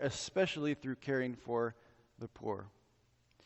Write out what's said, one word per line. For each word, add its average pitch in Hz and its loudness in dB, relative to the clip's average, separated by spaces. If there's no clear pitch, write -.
especially 147 0
through 135 -4
caring 127 0
for 117 0
the 117 -6
poor. 101 -6